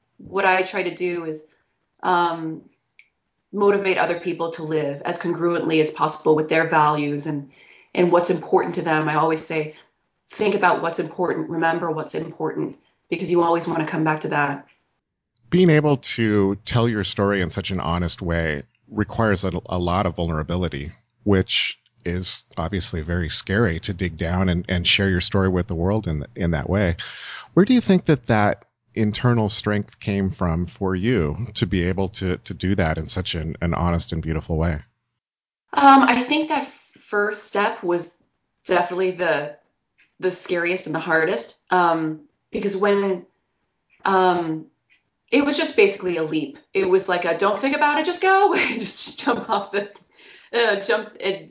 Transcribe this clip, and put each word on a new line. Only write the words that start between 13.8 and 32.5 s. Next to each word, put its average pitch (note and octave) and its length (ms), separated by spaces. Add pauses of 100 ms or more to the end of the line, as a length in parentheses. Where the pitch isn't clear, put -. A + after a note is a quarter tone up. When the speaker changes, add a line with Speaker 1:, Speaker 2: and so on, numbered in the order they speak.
Speaker 1:
to D#3 60
come D#3 180
back D#3 160
to D#3+ 80
that. C#3+ 400 (800)
Speaker 2:
Being F3+ 220
able D3 280
to G#2 580 (100)
tell A#2 220
your G#2+ 160
story G2+ 360
in F2 80
such - 220
an F#2 100
honest E2+ 400
way E2 440 (240)
requires G#2 560
a, F#2 80 (140)
a F2 120
lot F2+ 260
of E2+ 120
vulnerability, D#2+ 760 (300)
which - 560 (280)
is F2+ 380 (120)
obviously E2+ 460
very E2+ 260
scary F#2+ 520
to G2+ 120
dig E2+ 240
down F2+ 320
and, F2 200
and F2+ 180
share G2 240
your F2+ 100
story F#2+ 280
with F2+ 180
the F2+ 80
world G2 320
in, D2 180 (120)
in E2+ 160
that D2 180
way. F#2 260 (580)
Where F#3+ 120
do B3+ 80
you A#3+ 60
think F#3 260
that D3 220
that G#2+ 360 (300)
internal A2 540
strength G#2 520
came G2 300
from F2 360
for F#2+ 280
you F#2 600
to - 120
be F2 180
able F2+ 240
to, - 300
to - 160